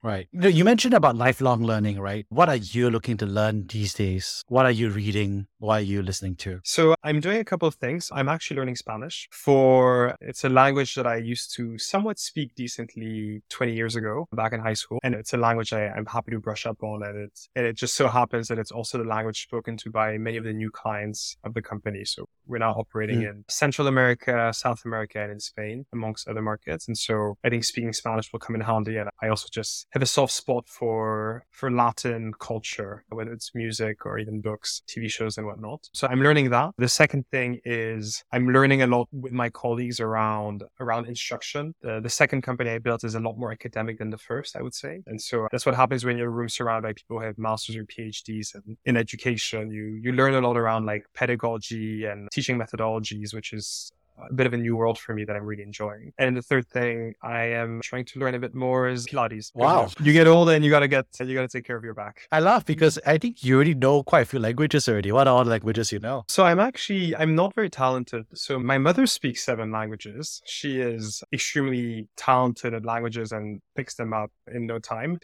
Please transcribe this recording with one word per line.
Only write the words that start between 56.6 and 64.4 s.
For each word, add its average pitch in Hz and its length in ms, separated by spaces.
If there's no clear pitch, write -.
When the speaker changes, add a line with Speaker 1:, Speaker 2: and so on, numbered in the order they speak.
Speaker 2:
thing 117 560
I 117 220
am 117 360
trying 127 240
to - 140
learn 127 160
a 120 40
bit 123 140
more 127 340
is 123 200
Pilates. 113 480
Speaker 1:
Wow. 123 340
Speaker 2:
You 147 140
get 160 140
older 165 240
and 151 120
you 147 60
gotta 143 180
get, 135 200
you 127 140
gotta 127 140
take 123 180
care 120 120
of 110 60
your 110 120
back. 104 360
Speaker 1:
I 156 80
laugh 196 240
because 156 440
I 156 100
think 233 260
you 131 120
already 151 180
know 135 300
quite 156 180
a 113 40
few 131 120
languages 123 500